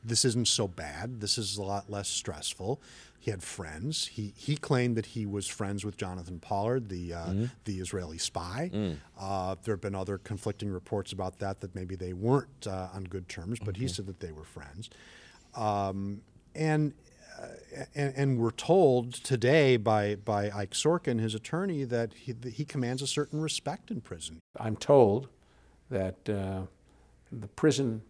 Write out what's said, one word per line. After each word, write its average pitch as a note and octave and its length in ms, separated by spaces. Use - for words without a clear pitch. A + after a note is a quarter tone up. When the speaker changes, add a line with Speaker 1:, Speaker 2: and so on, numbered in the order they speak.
Speaker 1:
this A2+ 200
isn't A#2+ 240
so - 180
bad. F2 540
This G#2 180
is G2+ 180
a G#2 60
lot G2 260
less G2+ 200
stressful. F#2+ 720
He - 120
had F#2 120
friends. F2+ 640
He, G#2 280
he - 180
claimed B2 420
that A2 100
he A2 180
was G2+ 220
friends G2+ 360
with G2+ 140
Jonathan F2+ 440
Pollard, A2 500
the, F2 240
uh, E2 140
Speaker 2:
Mm-hmm. G2 160
Speaker 1:
the F#2+ 160
Israeli F2 380
spy. G2 520
Speaker 2:
Mm. G2 260
Speaker 1:
Uh, F#2+ 360
there A2 80
have F#2+ 80
been G2 140
other G2 240
conflicting G#2 520
reports F#2+ 420
about F#2 260
that, G2 240
that F#2 120
maybe F#2 220
they F2+ 160
weren't, A#2 540
uh, F#2+ 260
on F#2+ 120
good F2+ 260
terms, F#2+ 300
but G2 180
he B2 80
Speaker 2:
Mm-hmm. F2+ 80
Speaker 1:
said G2 140
that F#2 120
they F2+ 120
were D#2 120
friends. D#2+ 460
Um, G2+ 680
and, D#3 380
uh, - 60
and, C#3+ 200
and C3+ 240
we're A2+ 120
told B2+ 640
today C3 640
by, G#2 380
by G#2 340
Ike G2+ 220
Sorkin, D3 460
his A2 160
attorney, D#3+ 500
that A#2 280
he, - 200
that A#2+ 200
he C#3+ 140
commands B2+ 340
a C#3 60
certain D3 340
respect D#3 500
in F#3+ 120
prison. E2 360
Speaker 3:
I'm A2 160
told C3 520
that, F#2+ 400
uh, F#2+ 360
the A2 160
prison C3 600